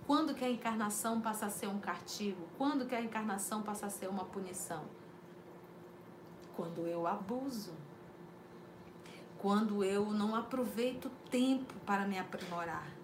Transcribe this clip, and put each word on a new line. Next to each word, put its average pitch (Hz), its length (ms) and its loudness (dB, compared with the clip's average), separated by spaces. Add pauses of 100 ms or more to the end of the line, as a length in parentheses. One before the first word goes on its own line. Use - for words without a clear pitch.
quando 294 260 8
que - 100 -2
a 254 60 4
encarnação 226 720 2
passa 214 240 0
a 202 40 2
ser 202 180 -2
um 202 120 0
castigo? 185 800 -2
Quando 277 300 4
que 247 80 0
a 233 60 2
encarnação 214 600 0
passa 208 240 -2
a 202 40 0
ser 196 200 -4
uma 202 160 0
punição? 180 580 -4 (1700)
Quando 170 320 0
eu 170 180 2
abuso. 208 680 0 (1700)
Quando 202 460 4
eu 202 280 4
não 208 240 4
aproveito 240 680 0
o - 240 -8
tempo 254 460 4 (100)
para 196 220 4
me 196 100 2
aprimorar. 170 760 -4 (120)